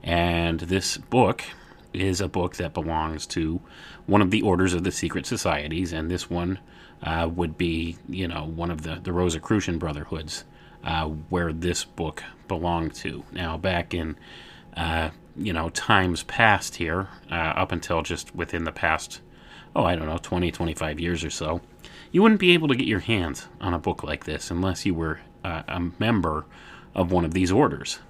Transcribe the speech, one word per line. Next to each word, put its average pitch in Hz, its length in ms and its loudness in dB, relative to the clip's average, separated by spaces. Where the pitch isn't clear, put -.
And 85 560 2
this 90 380 0
book 117 480 2
is 95 260 0
a 95 80 0
book 90 300 -2
that 85 160 -4
belongs 80 540 -2
to 82 340 -2
one 101 160 6
of 92 100 4
the 101 100 4
orders 92 320 4
of 85 100 0
the 90 80 2
secret - 340 -4
societies, 82 680 -2
and 80 180 -2
this - 180 -4
one, 87 300 -2
uh, 82 320 0
would 85 240 -2
be, 82 380 -2
you 92 180 -4
know, 78 160 -6
one 82 260 -4
of 80 120 -4
the, 82 200 -8
the 92 120 -4
Rosicrucian 90 640 2
Brotherhoods, 78 680 -6
uh, 80 200 -2
where 78 480 -2
this 85 320 -2
book - 360 -6
belonged 82 440 0
to. - 380 -8
Now, 85 240 -4
back 87 380 0
in, 80 240 -4
uh, 82 360 0
you 101 160 -2
know, 82 160 -2
times 90 540 4
past - 520 4
here, 85 320 -2
uh, 82 40 -4
up 82 360 0
until 82 300 0
just - 340 -6
within 85 300 -4
the 78 80 -4
past, - 480 0
oh, 117 80 4
I 85 100 4
don't 78 120 -4
know, 80 100 -2
twenty, 90 340 0
twenty-five 78 480 -4
years 85 240 -2
or 78 60 -4
so, 80 320 -4
you 175 100 6
wouldn't 220 200 8
be 180 100 6
able 160 160 6
to 135 80 6
get 123 100 0
your 98 140 2
hands 87 480 0
on 87 120 0
a 85 60 0
book 85 240 -2
like - 220 -6
this 78 260 -6
unless 90 340 0
you 98 80 2
were, 80 280 -2
uh, 82 240 -6
a 87 100 -4
member 85 440 2
of 92 200 2
one 87 100 4
of 80 100 -2
these 92 160 4
orders. - 500 2